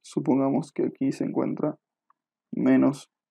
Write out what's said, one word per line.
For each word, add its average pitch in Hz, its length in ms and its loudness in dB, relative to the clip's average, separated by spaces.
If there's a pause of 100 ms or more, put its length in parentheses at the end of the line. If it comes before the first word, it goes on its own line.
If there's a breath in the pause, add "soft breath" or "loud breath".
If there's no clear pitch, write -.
supongamos 139 720 0
que - 120 -4
aquí - 280 -2
se - 120 -4
encuentra - 540 -2 (760)
menos 131 580 2 (220)